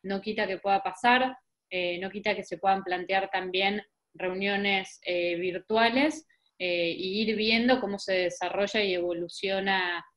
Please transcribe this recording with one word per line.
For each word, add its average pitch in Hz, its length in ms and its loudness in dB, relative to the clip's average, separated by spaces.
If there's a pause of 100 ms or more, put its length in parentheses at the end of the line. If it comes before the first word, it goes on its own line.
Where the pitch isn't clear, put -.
no 196 180 -4
quita 214 260 -2
que 185 120 -4
pueda 196 220 2
pasar, 254 540 2 (340)
eh, 175 300 -2
no 190 100 -6
quita 202 260 -2
que 202 80 -8
se 175 140 -8
puedan 196 260 2
plantear 185 480 0
también 190 500 0 (320)
reuniones, 196 920 -2
eh, 175 300 0
virtuales, 226 920 0 (300)
eh, 175 380 0
y 190 260 -2
ir 220 140 0
viendo 233 440 4
cómo 202 200 -4
se 190 140 -2
desarrolla 185 720 0
y 190 100 0
evoluciona 175 1120 -2 (120)